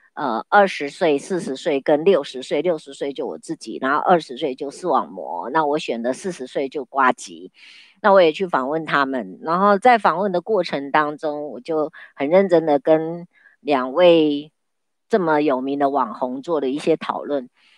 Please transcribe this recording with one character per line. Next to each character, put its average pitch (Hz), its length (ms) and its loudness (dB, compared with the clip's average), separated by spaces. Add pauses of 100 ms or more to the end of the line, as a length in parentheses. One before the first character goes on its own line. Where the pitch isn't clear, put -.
(140)
呃， 120 360 -6
二 202 180 6
十 143 220 -6
岁、 147 280 0
四 180 220 -4
十 135 160 -8
岁 139 260 -2
跟 151 220 2
六 165 200 4
十 131 200 -12
岁， 151 180 -4
六 165 160 0
十 139 160 -16
岁 143 200 -8
就 143 120 -8
我 87 140 -10
自 160 160 -12
己， 107 260 -12
然 131 120 -2
后 151 40 0
二 175 220 2
十 131 180 -14
岁 139 160 -6
就 139 160 -10
视 143 160 -14
网 123 240 0
膜， 85 400 -12
那 156 160 0
我 147 140 -2
选 117 240 -6
的 127 100 -2
四 180 180 -10
十 131 140 -10
岁 139 240 -6
就 135 160 -10
呱 131 280 0
吉。 - 380 -16 (480)
那 208 120 4
我 190 100 8
也 160 100 6
去 185 140 -4
访 135 240 -2
问 156 160 -4
他 147 220 0
们， 120 340 -8
然 165 180 -2
后 202 200 4
在 247 180 6
访 175 220 2
问 202 120 -2
的 175 100 0
过 202 220 0
程 143 280 -6
当 151 260 0
中， 147 320 -6
我 110 100 -14
就 156 320 -4 (240)
很 143 140 -4
认 190 180 6
真 165 200 4
的 147 100 4
跟 160 500 0 (320)
两 131 340 -2
位 156 580 4 (580)
这 220 100 2
么 156 220 2
有 135 200 0
名 139 180 -4
的 143 100 2
网 127 240 -2
红 131 300 -6
做 160 180 -2
了 135 80 -2
一 139 80 -4
些 156 200 0
讨 - 260 -8
论， 131 260 -6 (280)